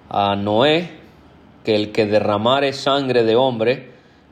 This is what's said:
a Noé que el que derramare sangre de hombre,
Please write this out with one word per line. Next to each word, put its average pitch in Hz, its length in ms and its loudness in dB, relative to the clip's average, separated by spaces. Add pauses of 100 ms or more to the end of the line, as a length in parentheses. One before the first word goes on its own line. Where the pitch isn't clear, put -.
a 101 260 0
Noé 131 540 0 (720)
que 110 120 0
el 104 160 -2
que 110 140 0
derramare 107 680 0
sangre 135 500 0
de 110 120 2
hombre, 123 560 0 (400)